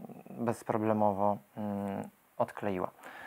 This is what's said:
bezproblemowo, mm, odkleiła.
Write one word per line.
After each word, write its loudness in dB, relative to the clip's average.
bezproblemowo, 2
mm, -4
odkleiła. 0